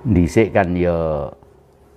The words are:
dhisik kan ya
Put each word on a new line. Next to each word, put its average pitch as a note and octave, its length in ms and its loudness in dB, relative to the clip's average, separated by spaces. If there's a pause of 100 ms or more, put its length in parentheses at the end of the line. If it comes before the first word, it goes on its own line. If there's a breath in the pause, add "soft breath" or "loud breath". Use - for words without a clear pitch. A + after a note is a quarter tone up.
dhisik F#2 460 2
kan F#2+ 240 0
ya E2 560 -2 (680)